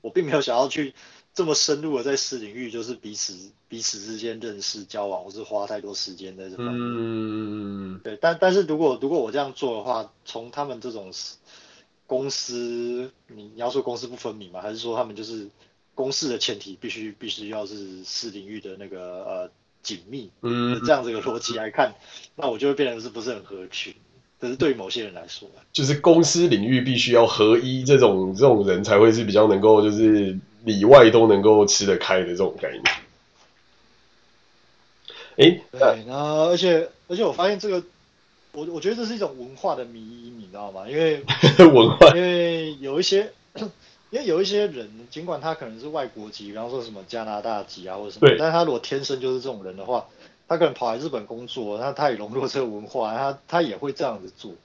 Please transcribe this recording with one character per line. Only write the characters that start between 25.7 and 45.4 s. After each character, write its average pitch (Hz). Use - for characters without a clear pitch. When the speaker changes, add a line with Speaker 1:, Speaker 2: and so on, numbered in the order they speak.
Speaker 2:
就 143
是 139
公 165
私 170
领 104
域 127
必 127
须 113
要 117
合 110
一， 131
这 135
种， 95
这 98
种 107
人 95
才 104
会 113
是 113
比 101
较 107
能 98
够， 107
就 107
是 104
里 104
外 120
都 113
能 101
够 107
吃 101
得 95
开 92
的 90
这 87
种 92
概 -
念。 -
诶， 170
Speaker 1:
对， 127
Speaker 2:
那 123
Speaker 1:
然 135
后 151
而 180
且， 170
而 180
且 220
我 156
发 175
现 202
这 208
个， 180
我， 151
我 165
觉 180
得 233
这 240
是 220
一 233
种 143
文 127
化 156
的 131
迷 117
因， 117
你 104
知 92
道 101
吗？ 95
因 139
为 156
Speaker 2:
<laughs> 147
文 117
化。 -
Speaker 1:
因 175
为 170
有 139
一 185
些， 196
<clears throat> -
因 233
为 285
有 175
一 196
些 208
人， 127
尽 160
管 165
他 156